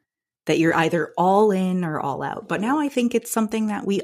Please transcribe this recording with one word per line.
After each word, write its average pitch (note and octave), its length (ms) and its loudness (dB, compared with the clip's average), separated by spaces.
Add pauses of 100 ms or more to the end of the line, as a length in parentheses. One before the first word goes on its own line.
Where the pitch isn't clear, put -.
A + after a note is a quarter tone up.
(460)
that D#3+ 140 2
you're D#3+ 160 4
either D#3+ 420 0
all G3 320 4
in F#3 340 0
or D#3 160 -4
all C#3 220 -4
out. - 260 -8
But E3+ 140 -4
now C4 180 0
I C#4+ 100 -2
think A#3+ 260 0
it's A3+ 160 -2
something A3 360 -2
that G#3 200 -4
we G3 160 0